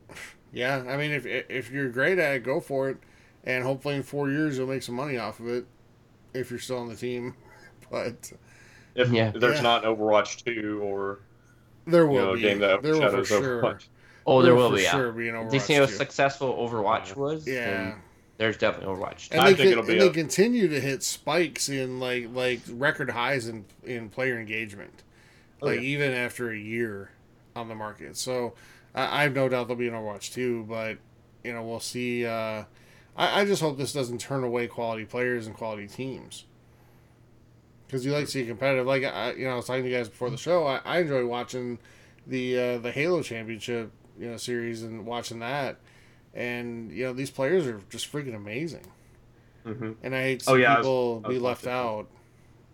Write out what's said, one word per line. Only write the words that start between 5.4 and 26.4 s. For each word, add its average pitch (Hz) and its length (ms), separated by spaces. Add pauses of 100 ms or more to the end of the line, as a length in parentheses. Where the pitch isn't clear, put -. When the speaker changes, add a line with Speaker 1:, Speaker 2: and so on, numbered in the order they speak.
Speaker 1:
of 117 80
it 123 160 (680)
if 127 180
you're 120 80
still 127 180
on 120 100
the 110 80
team. 123 440
<laughs> - 520
But 117 400 (640)
Speaker 2:
If 123 160
Speaker 3:
Yeah. 110 240
Speaker 2:
there's 123 220
Speaker 1:
Yeah. 143 60
Speaker 2:
not 117 200
Overwatch 107 600
two 107 360
or, 98 380 (680)
Speaker 1:
There 165 180
Speaker 2:
you 156 60
Speaker 1:
will 127 180
Speaker 2:
know, 95 40
a 95 40
Speaker 1:
be. 113 80
Speaker 2:
game 101 160
that 98 220
Speaker 1:
There 151 120
will 156 80
for 107 60 (100)
Speaker 2:
overshadows 98 100
Speaker 1:
sure. 120 340
Speaker 2:
Overwatch. - 260 (380)
Speaker 3:
Oh, 131 160
there 127 100
Speaker 1:
There 123 40
will 123 80
Speaker 3:
will 113 60
Speaker 1:
for 104 80
Speaker 3:
be, 95 60
yeah. 85 80
Speaker 1:
sure 113 200
be 117 160
an 117 220
Speaker 3:
They 135 100
see 151 140
how 143 80
Speaker 1:
Overwatch 135 80
two. 98 60
Speaker 3:
successful 139 580 (160)
Overwatch 107 400
Speaker 2:
Yeah. 95 60
Speaker 3:
was, 151 320
Speaker 1:
Yeah. 123 220
Speaker 3:
and 110 240 (440)
there's 110 200
definitely 95 380
Overwatch - 360
Speaker 1:
And - 100
Speaker 2:
I 196 100
Speaker 1:
they 185 40
Speaker 2:
think - 20
Speaker 1:
con-, 190 160
Speaker 2:
it'll - 100
be 202 100
Speaker 1:
and - 80
they 180 60
Speaker 2:
a 175 40
Speaker 1:
continue 190 560
to 147 120
hit 135 240
spikes 147 680
in, 127 300
like, 123 340
like, 127 340
record 131 440
highs 120 360
in, 113 160 (200)
in 117 260
player 131 300
engagement, 107 640 (580)
Speaker 2:
Oh, 143 60
Speaker 1:
like, 120 140
Speaker 2:
yeah. 127 40
Speaker 1:
even 143 280
after 120 380